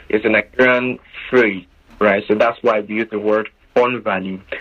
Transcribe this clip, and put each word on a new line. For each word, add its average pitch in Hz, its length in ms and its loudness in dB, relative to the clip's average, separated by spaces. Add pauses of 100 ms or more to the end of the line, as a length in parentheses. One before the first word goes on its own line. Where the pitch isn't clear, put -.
(100)
it's 110 160 0
a - 20 2
Nigerian 123 720 0 (320)
phrase, 107 340 2 (340)
right? 104 300 2
So 110 60 2
that's 117 280 0
why 110 180 2
we 104 160 -8
use 113 140 -4
the 107 80 -6
word 107 300 0 (260)
Fun 123 280 0
Valley, 95 400 -4 (180)